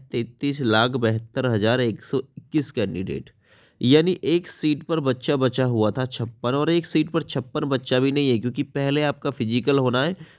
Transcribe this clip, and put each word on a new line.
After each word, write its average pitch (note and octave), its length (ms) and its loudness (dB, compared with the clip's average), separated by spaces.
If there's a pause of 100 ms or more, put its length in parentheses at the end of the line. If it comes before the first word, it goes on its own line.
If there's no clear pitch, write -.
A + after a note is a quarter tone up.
तैंतीस C3+ 540 -4
लाख A2+ 300 4
बहत्तर A#2 540 -2
हज़ार A2+ 340 2
एक A2 240 -2
सौ C#3 140 -2
इक्कीस - 540 -6
कैंडिडेट, F#2 580 -4 (500)
यानी D#3 460 4
एक F3 220 0
सीट D3+ 340 -2
पर D#3+ 200 -4
बच्चा C3+ 360 0
बचा C3 280 2
हुआ A2 240 2
था B2+ 160 -2
छप्पन, A#2+ 460 -6
और D3 180 0
एक E3 160 0
सीट D#3 240 0
पर D#3+ 140 0
छप्पन D3 420 -6
बच्चा C3 340 0
भी C3+ 120 2
नहीं C#3 180 2
है, A#2 80 2
क्योंकि A#2+ 240 -4
पहले C#3+ 420 -2
आपका C#3+ 280 -4
फिजिकल B2 460 0
होना B2+ 260 2
है, F3+ 120 -2 (220)